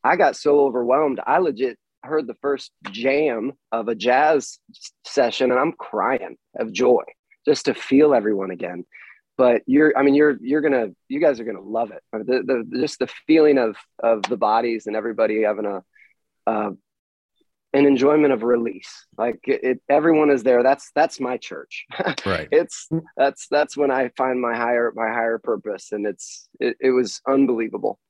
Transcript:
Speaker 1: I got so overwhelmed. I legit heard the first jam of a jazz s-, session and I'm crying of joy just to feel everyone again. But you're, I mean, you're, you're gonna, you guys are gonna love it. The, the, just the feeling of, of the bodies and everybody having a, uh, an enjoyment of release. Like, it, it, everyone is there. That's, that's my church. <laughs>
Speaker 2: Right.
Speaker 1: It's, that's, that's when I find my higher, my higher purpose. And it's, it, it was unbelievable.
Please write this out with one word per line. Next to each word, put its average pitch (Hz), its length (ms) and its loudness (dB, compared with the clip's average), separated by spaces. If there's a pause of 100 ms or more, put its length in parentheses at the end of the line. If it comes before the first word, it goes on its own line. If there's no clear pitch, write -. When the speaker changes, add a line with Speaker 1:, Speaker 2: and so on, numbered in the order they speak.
Speaker 1:
I 147 140 2
got 151 180 2
so 143 320 2
overwhelmed. 127 580 0
I 147 140 0
legit 131 400 -2 (240)
heard 147 240 -4
the 113 160 -14
first 139 300 -6 (180)
jam 127 640 -2 (180)
of 110 160 -4
a 117 80 -4
jazz 131 640 0 (160)
s-, - 180 -20 (120)
session 123 480 0
and 127 80 2
I'm 151 100 0
crying 104 680 -4 (220)
of 113 140 -6
joy 123 320 2 (420)
just 147 200 0
to 127 80 0
feel 143 380 4
everyone 104 380 0
again. 87 340 -10 (540)
But 123 280 4
you're, 147 300 4
I 131 60 2
mean, 139 140 4
you're, 147 240 4
you're 139 260 -2
gonna, 127 220 0 (180)
you 139 140 -6
guys 147 180 2
are 117 60 -10
gonna 104 160 -8 (180)
love 113 140 -4
it. 82 100 -18 (100)
The, 123 580 -2
the, 127 100 -6
just 147 180 -4
the 123 100 -4 (200)
feeling 151 300 6
of, 113 180 0 (260)
of 113 200 2
the 110 140 -4
bodies 110 520 -2
and 107 80 -4
everybody 110 460 0
having 104 240 -2
a, 98 180 -8 (640)
uh, 107 220 -2 (1000)
an 139 120 4
enjoyment 143 480 4
of 110 100 -2
release. 117 640 -4 (120)
Like, 120 260 -4
it, 135 180 -2
it, 123 180 -2 (100)
everyone 151 400 4
is 135 120 2
there. 120 200 4
That's, 135 320 0
that's 147 260 0
my 127 160 -4
church. - 540 -14
<laughs> - 340 -6
Speaker 2:
Right. 82 260 -4
Speaker 1:
It's, - 380 -2 (280)
that's, - 320 -2
that's 151 280 0
when 143 140 0
I 131 260 0
find 131 240 -2
my 117 160 -2
higher, 120 380 0
my 113 140 -4
higher 113 300 -2
purpose. 104 540 -6
And 107 140 -4
it's, - 420 -10 (100)
it, 120 220 -2
it 131 100 2
was 123 380 -2
unbelievable. 117 680 0 (120)